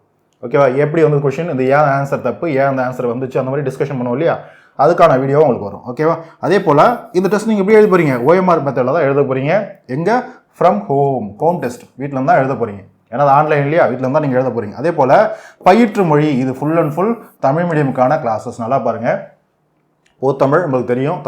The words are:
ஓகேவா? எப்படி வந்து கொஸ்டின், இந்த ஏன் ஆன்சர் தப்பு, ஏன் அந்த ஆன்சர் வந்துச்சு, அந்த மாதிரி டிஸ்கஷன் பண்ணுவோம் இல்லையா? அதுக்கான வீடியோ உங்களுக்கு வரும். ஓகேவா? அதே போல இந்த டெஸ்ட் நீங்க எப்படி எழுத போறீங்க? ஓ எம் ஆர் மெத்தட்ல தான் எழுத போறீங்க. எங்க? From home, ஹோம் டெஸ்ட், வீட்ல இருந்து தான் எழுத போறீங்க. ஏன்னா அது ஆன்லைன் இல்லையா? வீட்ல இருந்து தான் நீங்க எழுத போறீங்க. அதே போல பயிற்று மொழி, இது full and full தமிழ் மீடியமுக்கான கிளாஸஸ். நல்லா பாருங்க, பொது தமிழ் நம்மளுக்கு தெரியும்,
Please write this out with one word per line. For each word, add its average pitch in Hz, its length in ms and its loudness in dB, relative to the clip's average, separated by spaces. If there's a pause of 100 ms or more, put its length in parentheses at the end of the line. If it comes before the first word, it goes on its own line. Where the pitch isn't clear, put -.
(420)
ஓகேவா? 131 340 2
எப்படி 151 260 0
வந்து 147 260 2
கொஸ்டின், 165 220 -6
இந்த 131 120 -2
ஏன் 139 260 2
ஆன்சர் 139 320 -2
தப்பு, - 340 -4
ஏன் 135 120 0
அந்த 131 160 -2
ஆன்சர் 127 260 -4
வந்துச்சு, 127 300 -4
அந்த 131 40 -2
மாதிரி 131 280 -4
டிஸ்கஷன் 143 320 -6
பண்ணுவோம் 123 100 -4
இல்லையா? 139 260 -2 (440)
அதுக்கான 160 400 4
வீடியோ 139 220 2
உங்களுக்கு 104 240 -2
வரும். 95 220 -16
ஓகேவா? 151 240 0 (320)
அதே 185 120 2 (100)
போல 147 120 4 (380)
இந்த 196 140 0
டெஸ்ட் 214 180 -2
நீங்க 208 140 0
எப்படி 214 160 6
எழுத 208 120 6
போறீங்க? 156 240 2 (100)
ஓ 160 140 6
எம் 180 140 2
ஆர் 143 120 -2
மெத்தட்ல 131 300 -2
தான் 160 140 0
எழுத 139 120 2 (100)
போறீங்க. 131 200 -2 (440)
எங்க? 170 140 -2 (500)
From 180 160 4 (120)
home, 139 360 -2 (140)
ஹோம் 170 240 0
டெஸ்ட், - 220 -8 (160)
வீட்ல 143 160 -8
இருந்து 131 160 -2
தான் 160 100 4
எழுத 135 180 -2
போறீங்க. 101 220 -8 (300)
ஏன்னா 127 120 -2
அது 139 140 4
ஆன்லைன் 151 280 2
இல்லையா? 160 240 2
வீட்ல 127 140 -6
இருந்து 131 140 0
தான் 151 80 -2
நீங்க 127 140 0
எழுத 131 160 -2
போறீங்க. 104 240 -8
அதே 160 180 -2
போல 131 140 4 (540)
பயிற்று 208 440 4
மொழி, 151 180 2 (140)
இது 131 180 -2
full 151 220 -2
and 151 140 -2
full 190 140 0 (360)
தமிழ் 160 240 0
மீடியமுக்கான 135 540 0
கிளாஸஸ். 113 400 -6
நல்லா 131 220 0
பாருங்க, 117 240 -4 (1120)
பொது 135 220 0
தமிழ் 147 200 2
நம்மளுக்கு 127 280 -2
தெரியும், 143 360 -4